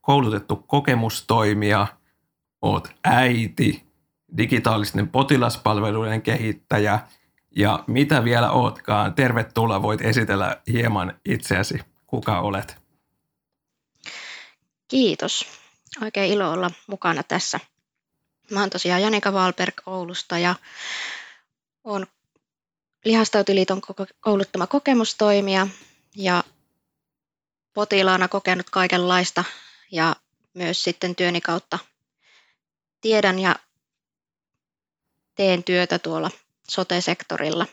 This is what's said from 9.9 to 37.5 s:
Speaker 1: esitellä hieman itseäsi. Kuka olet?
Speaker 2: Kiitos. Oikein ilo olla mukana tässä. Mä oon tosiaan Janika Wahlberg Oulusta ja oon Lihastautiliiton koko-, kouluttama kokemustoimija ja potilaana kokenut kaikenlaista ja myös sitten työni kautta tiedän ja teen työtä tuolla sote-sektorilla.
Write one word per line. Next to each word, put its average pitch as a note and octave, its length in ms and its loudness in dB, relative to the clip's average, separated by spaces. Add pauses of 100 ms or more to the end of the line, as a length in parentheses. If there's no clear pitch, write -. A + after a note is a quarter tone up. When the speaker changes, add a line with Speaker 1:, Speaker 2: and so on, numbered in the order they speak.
Speaker 1:
esitellä A2 600 0 (120)
hieman A2 420 0 (100)
itseäsi. - 560 -2 (260)
Kuka A2+ 340 -2
olet? G2 380 -6 (2000)
Speaker 2:
Kiitos. - 580 0 (560)
Oikein G3 300 -2
ilo F#3+ 200 0
olla F3+ 180 -2 (160)
mukana F3+ 360 -4
tässä. - 380 -6 (880)
Mä G3+ 100 -2
oon G3 100 -2
tosiaan F3+ 320 0
Janika G#3 280 0
Wahlberg F#3 440 -2 (120)
Oulusta F3+ 520 -8
ja F3 160 0 (1300)
oon G3 220 -6 (1000)
Lihastautiliiton G3 760 2
koko-, F#3+ 260 -10 (140)
kouluttama G3 460 0
kokemustoimija G#3 1000 2 (500)
ja F3+ 280 0 (1300)
potilaana F#3+ 540 2
kokenut F#3 420 -2
kaikenlaista F3+ 760 2 (480)
ja E3 240 0 (380)
myös F3+ 300 -4
sitten F3 300 -4
työni F3 260 0
kautta F3 380 -4 (1200)
tiedän G#3 380 2
ja F#3+ 160 2 (1800)
teen F#3 300 2
työtä F3+ 340 0
tuolla E3 320 -4 (380)
sote-sektorilla. E3+ 1040 -4